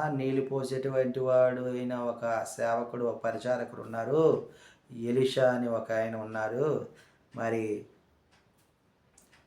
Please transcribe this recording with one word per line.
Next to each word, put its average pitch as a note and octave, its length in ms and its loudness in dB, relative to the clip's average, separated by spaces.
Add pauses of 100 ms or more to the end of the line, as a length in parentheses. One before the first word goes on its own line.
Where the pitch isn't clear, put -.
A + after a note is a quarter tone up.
(140)
నీళ్లు C3+ 280 0
పోసేటువంటి C3 760 -2
వాడు B2+ 420 4
అయిన B2 340 -4
ఒక A#2 480 -2
సేవకుడు, A#2 640 -2
ఒక A2+ 180 -2
పరిచారకుడు A#2 580 -4
ఉన్నారు, A2+ 680 2 (420)
ఎలీషా B2+ 600 2
అని A#2+ 160 0
ఒక A2+ 240 -2
ఆయన A2+ 240 0
ఉన్నారు, A2 720 -2 (480)
మరి A2+ 500 -2 (1600)